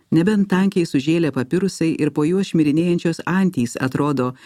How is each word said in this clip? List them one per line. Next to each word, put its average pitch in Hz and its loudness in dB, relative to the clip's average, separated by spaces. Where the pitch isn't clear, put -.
Nebent 196 2
tankiai 185 2
sužėlę 151 0
papirusai 165 -2
ir 151 -2
po 151 0
juos 190 -2
šmirinėjančios 165 0
antys 175 0
atrodo 131 -2